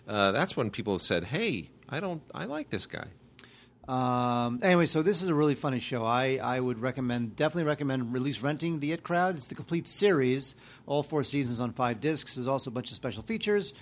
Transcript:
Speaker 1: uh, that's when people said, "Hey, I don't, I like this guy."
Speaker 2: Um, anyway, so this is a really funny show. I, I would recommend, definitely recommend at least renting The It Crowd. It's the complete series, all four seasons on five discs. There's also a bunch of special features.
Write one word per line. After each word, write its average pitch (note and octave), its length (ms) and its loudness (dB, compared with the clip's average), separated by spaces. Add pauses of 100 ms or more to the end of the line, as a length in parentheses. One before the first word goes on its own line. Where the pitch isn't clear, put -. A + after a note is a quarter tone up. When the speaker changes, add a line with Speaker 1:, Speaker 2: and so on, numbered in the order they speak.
Speaker 1:
uh, G2+ 240 4
that's D3+ 240 0
when A2+ 140 0
people G2+ 280 -2
said, F2 260 0
"Hey, C#3 460 -2 (180)
I D3 120 -6
don't, F3+ 220 -6 (120)
I - 120 -6
like D4 240 -8
this - 160 -4
guy." - 200 -10 (840)
Speaker 2:
Um, B2 720 0
anyway, F3 240 6
so D#3 160 2
this F3 200 2
is F#3+ 60 -2
a E3 60 2
really D3 220 4
funny C3 240 -2
show. A#2 240 -2
I, C3 380 2
I B2 180 0
would B2 200 -2
recommend, A#2+ 540 -2
definitely D#3 300 0
recommend C3+ 500 0
at B2+ 80 0
least B2+ 200 -2
renting D#3 360 -2
The C#3+ 140 -2
It E3+ 100 -4
Crowd. F3 340 2
It's C3+ 100 -8
the - 100 -8
complete E3 320 -4
series, C#3 680 4 (320)
all C#3+ 160 2
four D3 220 0
seasons B2 360 0
on A#2+ 120 -2
five A#2+ 280 0
discs. D3+ 360 -2
There's B2 100 -4
also C3 240 -2
a - 20 -10
bunch A#2+ 180 -6
of G#2+ 60 -6
special A2 280 -6
features. G#3 560 0